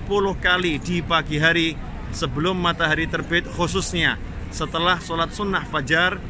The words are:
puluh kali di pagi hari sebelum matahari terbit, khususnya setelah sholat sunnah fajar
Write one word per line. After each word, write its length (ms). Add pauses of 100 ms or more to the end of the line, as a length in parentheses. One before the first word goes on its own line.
(100)
puluh 240
kali 480
di 160
pagi 400
hari 400 (320)
sebelum 480
matahari 480
terbit, 400
khususnya 720 (320)
setelah 480
sholat 320
sunnah 320
fajar 560 (120)